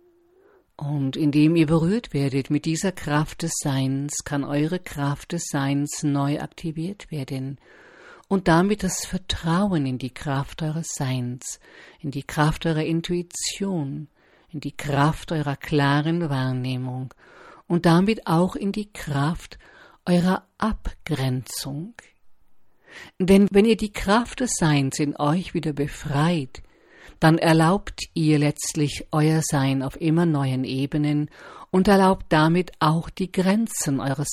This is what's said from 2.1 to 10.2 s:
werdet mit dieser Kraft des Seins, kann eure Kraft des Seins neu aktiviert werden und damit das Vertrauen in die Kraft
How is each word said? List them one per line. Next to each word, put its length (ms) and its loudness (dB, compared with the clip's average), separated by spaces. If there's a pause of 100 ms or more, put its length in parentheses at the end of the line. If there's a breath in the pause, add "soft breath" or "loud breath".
werdet 360 -2
mit 140 0
dieser 280 -2
Kraft 500 -2
des 180 -4
Seins, 640 -2
kann 200 -4
eure 340 -2
Kraft 540 -6
des 180 -6
Seins 540 -2
neu 340 0
aktiviert 720 -10
werden 480 -8 (680 loud breath)
und 180 0
damit 380 4
das 200 -4
Vertrauen 800 -2
in 140 -4
die 160 -8
Kraft 480 -4